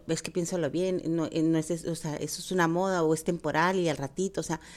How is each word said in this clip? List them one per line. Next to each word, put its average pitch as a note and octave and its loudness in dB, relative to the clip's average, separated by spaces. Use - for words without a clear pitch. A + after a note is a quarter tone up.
"Es D#3+ 0
que - -8
piénsalo E3+ -2
bien, F3+ 0
no, E3 0
eh, D#3+ 0
no D#3+ 4
es, D#3 -2
es, E3 -4
o E3 -2
sea, D3+ -6
eso - -6
es - -8
una F3+ 4
moda F3+ 2
o D#3 4
es D#3 0
temporal E3+ 2
y F3 2
al C#3+ 0
ratito", F#3 -2
o - -2
sea, D#3+ -4